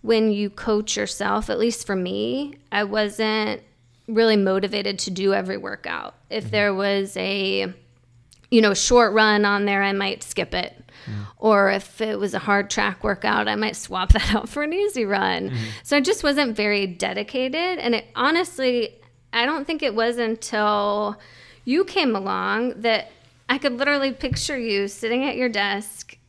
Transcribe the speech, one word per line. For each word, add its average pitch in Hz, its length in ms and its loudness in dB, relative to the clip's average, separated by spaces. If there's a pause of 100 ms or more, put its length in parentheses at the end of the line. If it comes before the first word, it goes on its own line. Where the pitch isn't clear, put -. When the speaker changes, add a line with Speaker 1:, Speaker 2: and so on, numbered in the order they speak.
Speaker 1:
when 220 320 4
you 202 160 0
coach 214 480 -2
yourself, 202 520 -2
at 208 80 0
least 226 300 0
for 196 80 -2
me, 214 600 -4 (180)
I 208 100 0
wasn't 214 800 -2 (480)
really 226 260 4
motivated 196 640 0
to - 120 -6
do 196 220 2
every 196 240 -2
workout. 190 560 -8 (160)
If 220 140 -6
Speaker 2:
Mm-hmm. - 80 -8
Speaker 1:
there 208 220 2
was 196 420 0
a, 196 580 -2 (800)
you 226 100 8
know, 208 120 6
short 226 400 6
run 214 320 6
on 202 200 2
there, 202 160 2
I 196 120 2
might 196 300 -4
skip - 300 -4
it. 180 220 -4 (300)
Speaker 2:
Mm. 101 200 -8 (120)
Speaker 1:
Or 202 340 4
if 196 300 -4
it 214 180 -4
was 196 140 -2
a 196 60 -2
hard 202 300 0
track 101 340 -2
workout, 202 440 0
I - 80 0
might 214 220 -2
swap 185 360 -2
<laughs> - 0 -
that 208 220 2
out - 140 -2
for 294 120 -6
an 302 120 -4
easy 370 320 0
run. 190 460 0
Speaker 2:
Mm-hmm. 117 120 -4 (200)
Speaker 1:
So - 120 0
I 294 60 6
just 330 200 0
wasn't 285 340 2
very 208 300 0
dedicated. 254 920 -4
And 240 160 0
it - 100 -4 (100)
honestly, 269 800 0 (400)
I 233 120 2
don't 285 200 -2
think 320 180 -4
it 226 120 -2
was 233 220 0
until 208 1040 -2 (460)
you 302 180 2
came 311 320 0
along 196 680 -2
that 220 300 0 (380)
I 269 80 0
could 269 160 -2
literally 269 380 0
picture 269 460 -4
you 202 300 0
sitting 233 380 -2
at 269 100 -2
your 247 140 0
desk 202 680 -4 (120)